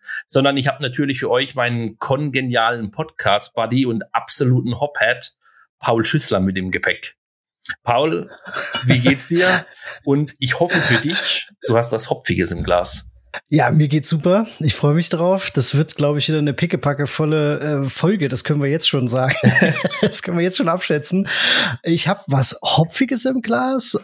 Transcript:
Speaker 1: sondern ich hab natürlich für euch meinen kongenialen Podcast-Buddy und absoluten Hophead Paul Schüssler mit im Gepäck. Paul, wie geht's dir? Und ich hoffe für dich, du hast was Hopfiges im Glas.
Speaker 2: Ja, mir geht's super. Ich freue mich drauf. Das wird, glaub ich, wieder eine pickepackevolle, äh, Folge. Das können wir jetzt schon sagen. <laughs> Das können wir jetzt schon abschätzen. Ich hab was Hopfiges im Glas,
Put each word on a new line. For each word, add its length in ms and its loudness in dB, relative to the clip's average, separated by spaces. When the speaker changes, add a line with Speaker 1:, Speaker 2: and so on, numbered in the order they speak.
Speaker 1:
sondern 300 2
ich 100 0
hab 140 -4
natürlich 380 -4
für 100 -2
euch 260 0
meinen 420 -2
kongenialen 960 0
Podcast-Buddy 920 0
und 180 -2
absoluten 680 0
Hophead 560 -2
Paul 240 2
Schüssler 380 0
mit 160 0
im 140 -4
Gepäck. 440 -4
Paul, 460 0
wie 140 4
geht's 300 0
dir? 360 2
Und 360 0
ich 200 -2
hoffe 220 0
für 180 2
dich, 480 -2
du 100 2
hast 160 0
was 160 -2
Hopfiges 420 -2
im 120 -6
Glas. 420 0
Speaker 2:
Ja, 220 2
mir 180 4
geht's 220 0
super. 380 2
Ich 140 0
freue 220 2
mich 140 0
drauf. 420 0
Das 240 0
wird, 200 0
glaub 220 0
ich, 120 -2
wieder 100 0
eine 140 0
pickepackevolle, 1080 -2
äh, 240 -2
Folge. 440 0
Das 160 0
können 180 0
wir 80 0
jetzt 200 2
schon 180 0
sagen. 360 0
<laughs> 320 4
Das 220 2
können 140 -4
wir 60 2
jetzt 140 0
schon 120 2
abschätzen. 580 0
Ich 240 2
hab 200 -2
was 360 2
Hopfiges 640 0
im 160 -2
Glas, 640 0